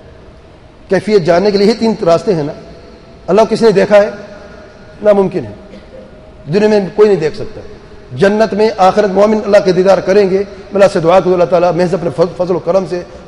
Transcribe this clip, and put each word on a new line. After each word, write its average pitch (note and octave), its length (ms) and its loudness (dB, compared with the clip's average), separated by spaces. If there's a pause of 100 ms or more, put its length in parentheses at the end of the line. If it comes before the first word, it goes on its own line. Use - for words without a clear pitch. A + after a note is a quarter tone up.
(880)
کیفیت F#3+ 340 0
جاننے F3 280 0
کے G3+ 80 0
لیے G3+ 80 2
ہی A3+ 60 4
تین A3+ 220 -2 (100)
راستے E3+ 300 0
ہیں D#3+ 80 -2
نا۔ D3 100 -8 (760)
اللہ F#3+ 140 2
کو G#3+ 140 0
کسی G#3 100 0
نے A3+ 60 4
دیکھا G3 260 2
ہے؟ G#3 140 4 (920)
ناممکن F#3+ 420 0
ہے، - 340 -20 (760)
دنیا G#3 140 2
میں G#3 120 2 (140)
کوئی G#3+ 140 4
نہیں F#3+ 120 0
دیکھ D3+ 160 -4
سکتا۔ - 240 -12 (560)
جنت G#3 380 0
میں G#3+ 220 0
آخرت G3+ 340 2
مومن G#3+ 360 2
اللہ G3+ 180 2
کے F#3 80 2
دیدار F#3 260 2
کریں G3 320 0
گے۔ F#3+ 80 0
میں - 360 -10
اللہ G3 180 2
سے F#3 80 -2
دعا E3+ 200 2
کروں، F3+ 120 0
اللہ F3 120 2
تعالیٰ F3 280 0
محض E3+ 220 -2
اپنے E3+ 220 -4
فضل، F3+ 280 -2
فضل F3 120 -2
و - 20 -4
کرم F#3 320 -2
سے F3+ 100 -6 (280)